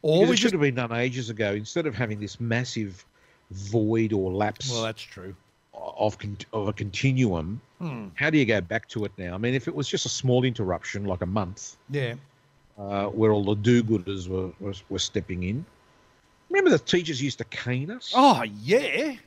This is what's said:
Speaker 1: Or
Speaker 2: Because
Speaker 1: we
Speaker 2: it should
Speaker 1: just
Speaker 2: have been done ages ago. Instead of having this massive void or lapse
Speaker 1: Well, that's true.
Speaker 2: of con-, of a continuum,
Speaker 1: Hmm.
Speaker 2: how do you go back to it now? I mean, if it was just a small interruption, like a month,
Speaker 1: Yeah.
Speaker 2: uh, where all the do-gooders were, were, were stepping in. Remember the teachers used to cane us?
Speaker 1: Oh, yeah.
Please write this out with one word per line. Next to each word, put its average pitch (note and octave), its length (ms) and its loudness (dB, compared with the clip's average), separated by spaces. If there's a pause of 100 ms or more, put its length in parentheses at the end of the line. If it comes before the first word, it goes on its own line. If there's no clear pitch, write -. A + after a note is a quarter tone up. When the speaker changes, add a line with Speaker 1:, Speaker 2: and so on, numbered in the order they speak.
Speaker 1:
Or D#3 180 4
Speaker 2:
Because A3 80 8
Speaker 1:
we B3 60 6
Speaker 2:
it - 20 4
should G3 60 2
Speaker 1:
just A#3 100 4
Speaker 2:
have E3+ 80 0
been C#3 140 4
done A#2+ 180 -2
ages B2 380 -2
ago. G#2+ 240 0
Instead A2 320 -4
of B2 80 -4
having G#2+ 260 -2
this G2+ 180 -10
massive A2+ 680 -4 (460)
void G#2+ 600 0
or F#2+ 200 0
lapse G#2+ 400 -2
Speaker 1:
Well, A2+ 100 -2
that's A2+ 200 -6
true. F#2+ 320 -14 (400)
Speaker 2:
of - 440 -2
con-, G#2 200 -10 (140)
of G#2 160 -2
a G#2 40 -2
continuum, G#2 880 0 (180)
Speaker 1:
Hmm. B2+ 360 -8
Speaker 2:
how D3 160 0
do D#3 80 4
you C3+ 80 6
go G#2 160 2
back G#2+ 260 -6
to G#2+ 160 -6
it F#2+ 140 -6
now? F2+ 160 -6
I F#2+ 40 -6
mean, A#2+ 160 0
if C3 140 -2
it F3 60 -6
was C#3+ 140 -4
just - 180 -2
a - 20 -4
small B2+ 360 2
interruption, G2+ 600 -2
like F#2 180 -2
a F2+ 40 -2
month, F#2+ 500 -4 (140)
Speaker 1:
Yeah. C3 240 -4 (640)
Speaker 2:
uh, G2+ 300 -2
where A2 240 4
all G#2 120 2
the G#2 100 2
do-gooders G#2 760 2
were, F#2 220 -2 (100)
were, G2 120 -6 (160)
were F#2+ 100 -6
stepping F2+ 440 -4
in. A2+ 220 -4 (840)
Remember F#4+ 220 4
the E3+ 80 6
teachers E3 440 0
used C#3 160 -4
to - 60 -6
cane B2+ 460 -4
us? B3 260 -10
Speaker 1:
Oh, B3 260 6 (200)
yeah. A#3 540 0 (100)